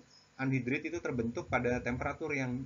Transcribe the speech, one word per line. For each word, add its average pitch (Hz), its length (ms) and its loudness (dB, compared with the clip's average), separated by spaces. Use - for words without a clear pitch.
anhidrit 135 480 2
itu 170 160 -4
terbentuk 160 480 -2
pada 123 320 2
temperatur 139 480 -2
yang 131 340 -2